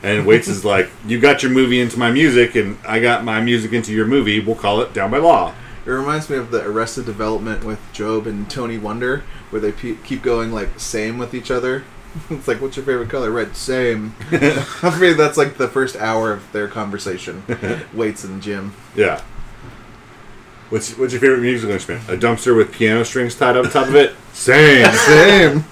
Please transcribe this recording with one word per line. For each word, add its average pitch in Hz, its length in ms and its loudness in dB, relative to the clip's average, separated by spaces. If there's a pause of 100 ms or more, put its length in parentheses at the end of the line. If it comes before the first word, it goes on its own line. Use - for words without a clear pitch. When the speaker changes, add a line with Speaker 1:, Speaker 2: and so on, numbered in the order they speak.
Speaker 1:
And 101 220 0
Waits 113 240 4
is 101 160 -6
like, 98 240 2 (180)
"You 117 120 -2
got 135 220 4
your 127 120 0
movie 123 260 4
into 120 180 -2
my 117 140 0
music, 123 440 4
and 98 300 -2
I 110 140 -2
got 120 240 2
my 110 180 -2
music 113 320 -2
into 110 200 -4
your 107 120 0
movie. 107 360 2
We'll 110 140 -2
call 104 260 0
it 120 120 -6
Down 101 160 -2
by 123 100 -2
Law." 135 340 2 (320)
Speaker 2:
It - 60 -10
reminds 143 380 -4
me 143 60 -4
of 120 160 -6
the 107 140 -2
Arrested 113 400 -4
Development 107 580 -6
with 107 160 -8 (140)
Job 110 340 -4
and 104 220 -8
Tony 117 280 -8
Wonder, 120 460 -6 (260)
where 107 120 -6
they 107 100 -2
pe-, 113 320 -8
keep 120 180 -8
going, 117 300 -2
like, 104 260 -4
same 110 400 -6
with 123 160 -8
each 123 160 -10
other. 127 380 -4
<laughs> - 420 -18
It's 147 180 -8
like, 151 140 -2
"What's 135 160 -6
your 131 80 -10
favorite 120 240 -2
color?" 127 220 -4
"Red." 113 240 -4
"Same." 117 580 -2 (100)
<laughs> - 80 -6
I 156 680 0
mean, 175 180 4
that's, 151 200 2
like, 143 200 0
the 127 100 0
first 131 300 -2
hour 110 340 -2
of 101 200 -10
their 104 160 -4
conversation, 98 760 -10 (260)
Speaker 1:
<laughs> 131 240 -8
Speaker 2:
Waits 107 300 -4
and 95 180 -12
Jim. 101 320 -8 (220)
Speaker 1:
Yeah. 98 260 0 (1500)
What's, - 280 -6
what's 131 160 -2
your 120 80 -2
favorite 131 200 4
musical 117 320 -2
instrument? 92 360 -8
"A 92 80 -4
dumpster 117 380 2
with 107 180 2
piano 113 320 2
strings 120 300 -4
tied 123 200 2
up 123 160 0
top 131 160 2
of 135 80 2
it?" 143 280 6
<laughs> - 100 -20
"Same." 135 600 6
Speaker 2:
"Same." 156 800 6